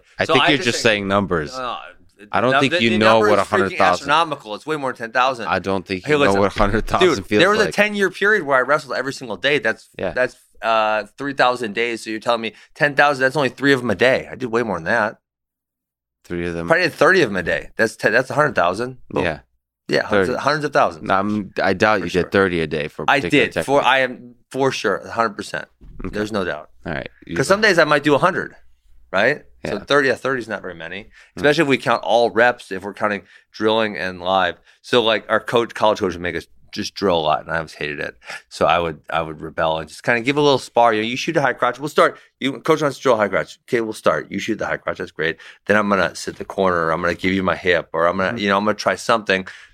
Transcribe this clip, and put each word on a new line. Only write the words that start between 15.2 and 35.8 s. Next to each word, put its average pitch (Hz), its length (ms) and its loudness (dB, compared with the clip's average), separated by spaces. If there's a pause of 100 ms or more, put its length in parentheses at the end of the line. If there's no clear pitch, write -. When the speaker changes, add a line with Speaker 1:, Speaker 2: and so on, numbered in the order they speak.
Speaker 1:
Three 87 240 -6
of 85 80 -4
them. 85 140 -6
Speaker 2:
Probably 175 160 2
did 151 100 -2
thirty 180 280 4
of 120 80 0
'em 101 60 -4
a 90 60 -2
day. 82 340 -4
That's 110 200 0
ten, 113 160 0
that's - 180 2
a 110 40 -6
hundred 139 200 0
thousand. 98 440 -2 (120)
Boom. - 140 -2
Speaker 1:
Yeah. 78 160 -4 (460)
Speaker 2:
Yeah, 123 180 0
hundreds 95 240 2
Speaker 1:
Thirty. 120 100 -2
Speaker 2:
of, - 40 -6
hundreds 147 220 0
of 147 80 -6
thousands. 101 360 0
Speaker 1:
No, 98 60 2
I'm, 101 380 -2 (100)
I 95 120 2
doubt 107 240 2
Speaker 2:
For 87 80 -6
Speaker 1:
you 87 40 -8
Speaker 2:
sure. 87 120 0
Speaker 1:
did 82 100 -6
thirty 95 300 2
a 80 40 -2
day 76 220 -4
for - 140 -12
a 76 80 -2
Speaker 2:
I 139 80 4
Speaker 1:
particular 139 260 2
Speaker 2:
did. 92 80 -4
Speaker 1:
technique. 82 140 -2
Speaker 2:
For, 139 160 2
I 131 160 4
am 123 360 -4 (160)
for 135 220 0
sure, 101 260 -2
a 92 120 -16
hundred 110 260 -2
percent. - 320 -10 (340)
Speaker 1:
Okay. 92 120 -8
Speaker 2:
There's 104 180 -6
no 101 140 -2
doubt. 76 240 -8 (160)
Speaker 1:
All 87 80 -6
right. 65 160 -8 (160)
You 82 100 -8
Speaker 2:
'Cause 135 100 0
some 196 140 2
days 208 180 2
I 160 60 6
might 147 180 2
do 143 120 4
a 131 40 6
hundred, 160 380 -2 (560)
right? 117 300 0 (240)
So - 80 -6
Speaker 1:
Yeah. 101 100 -8
Speaker 2:
thirty, 143 240 2
a 117 80 0
thirty 131 240 -4
is 107 80 -10
not 98 140 -6
very 92 120 -10
many, 85 300 -12
Speaker 1:
Mm. - 40 -20 (280)
Speaker 2:
especially 147 260 4
if 143 60 0
we 135 80 4
count - 260 0
all 113 280 2
reps, 120 420 2
if 95 100 -8
we're 98 120 -10
counting 104 300 -4 (280)
drilling 110 460 0
and 90 240 -8
live. 90 340 2 (240)
So, 123 220 2
like, 110 260 0
our 107 120 2
coach, 117 340 -2
college 107 240 2